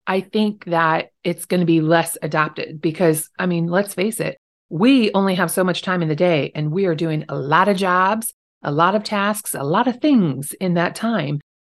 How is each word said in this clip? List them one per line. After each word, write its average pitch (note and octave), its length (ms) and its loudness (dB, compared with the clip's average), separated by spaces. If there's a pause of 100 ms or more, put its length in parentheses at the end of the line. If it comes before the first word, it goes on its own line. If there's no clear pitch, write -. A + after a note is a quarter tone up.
I F#3+ 140 0
think G#3 440 -2
that E3 460 2 (120)
it's F3 220 -4
gonna F3+ 220 0
be E3 160 4
less D#3+ 400 2
adopted D#3 580 -4
because, D#3+ 480 0 (100)
I F#3 60 -2
mean, E3+ 220 0
let's G3 260 0
face G#3+ 280 -4
it, - 180 -6 (320)
we A3 420 4
only G3 220 2
have F3 160 0
so F#3 140 0
much F3+ 180 -2
time F#3 180 -2
in D#3+ 80 0
the D#3 80 0
day E3 380 2
and D3+ 180 -4
we F#3+ 140 0
are E3+ 80 0
doing D#3 340 -4
a D3 80 -8
lot D#3 320 2
of G3+ 80 0
jobs, F#3 560 0 (300)
a D3 100 -4
lot E3+ 220 2
of G#3 100 -2
tasks, G#3 500 -4
a - 80 -6
lot F3+ 240 0
of B3 140 -4
things F3 540 2
in F#3 200 -2
that F3 200 0
time. D#3 460 -4 (320)